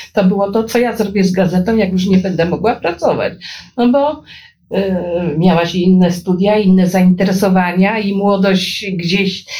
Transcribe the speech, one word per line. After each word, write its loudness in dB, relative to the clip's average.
to 2
było 0
to, 0
co -2
ja 0
zrobię -2
z 2
gazetą, 0
jak 0
już 0
nie 4
będę 0
mogła -2
pracować. -4
No 2
bo, 0
e, -2
miałaś 2
i 0
inne 4
studia, 0
inne 4
zainteresowania 2
i -4
młodość 0
gdzieś, -4